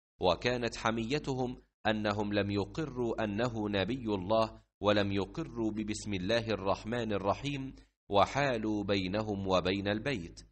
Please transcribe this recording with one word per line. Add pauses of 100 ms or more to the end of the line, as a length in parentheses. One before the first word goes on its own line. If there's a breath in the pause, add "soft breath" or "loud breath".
(200)
وكانت
حميتهم (240)
أنهم
لم
يقروا
أنه
نبي (100)
الله، (220)
ولم
يقروا
ببسم
الله
الرحمن
الرحيم، (360 loud breath)
وحالوا
بينهم
وبين
البيت. (120)